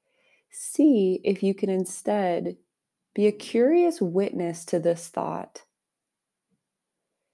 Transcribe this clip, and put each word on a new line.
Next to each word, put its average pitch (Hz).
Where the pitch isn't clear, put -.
see 214
if 196
you 196
can 196
instead 185
be 208
a 208
curious 311
witness 175
to 175
this 165
thought. -